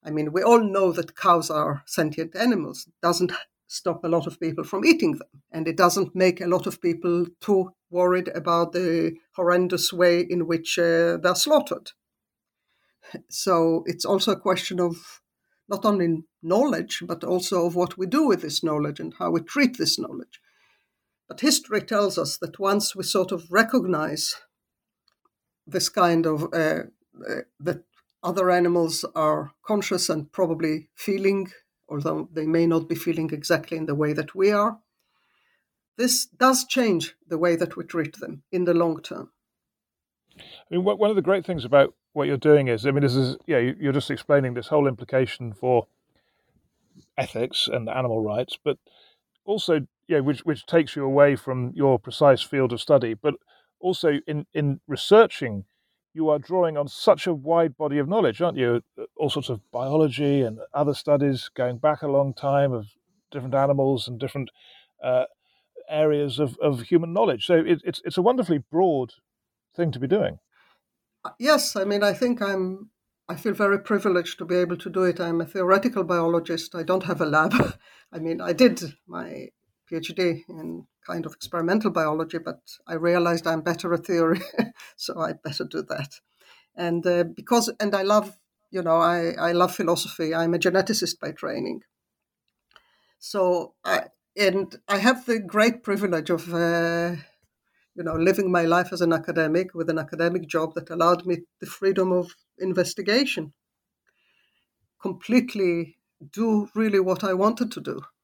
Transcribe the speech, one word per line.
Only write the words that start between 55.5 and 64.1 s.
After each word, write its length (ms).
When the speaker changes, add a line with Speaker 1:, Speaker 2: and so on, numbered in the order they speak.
Speaker 2:
you 140
are 80
drawing 380
on 120
such 380
a 80
wide 420
body 220
of 100
knowledge, 320
aren't 160
you? 260
All 120
sorts 220
of 100
biology 720
and 180
other 220
studies 600
going 220
back 260
a 60
long 240
time 400
of 140
different 240
animals 540
and 100